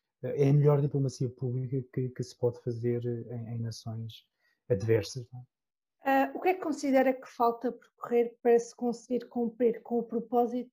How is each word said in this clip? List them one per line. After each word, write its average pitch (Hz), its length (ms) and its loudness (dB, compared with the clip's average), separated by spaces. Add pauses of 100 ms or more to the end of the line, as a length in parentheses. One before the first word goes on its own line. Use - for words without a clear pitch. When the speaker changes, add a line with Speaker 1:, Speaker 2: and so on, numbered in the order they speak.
(240)
Speaker 1:
eh, 131 220 2
é 139 40 6
a 143 40 6
melhor 147 280 6
diplomacia 135 480 0
pública 127 520 -4 (120)
que, 127 160 -2
que 123 140 -8
se - 140 -16
pode 120 240 -2
fazer, 120 440 -2
eh, 117 300 -6
em, 117 200 -8
em 117 40 -6
nações 113 680 -10 (420)
adversas, 110 640 0
não 123 80 -14
é? 123 40 -16 (640)
Speaker 2:
Ah, 269 280 2
o - 40 -8
que 370 100 0
é 370 40 4
que 370 80 -6
considera 269 520 2
que - 140 -10
falta 233 440 0
percorrer - 680 -2
para 233 180 6
se - 160 -10
conseguir 240 520 -4
cumprir 233 540 0
com 240 160 -4
o 226 60 -2
propósito 240 680 -2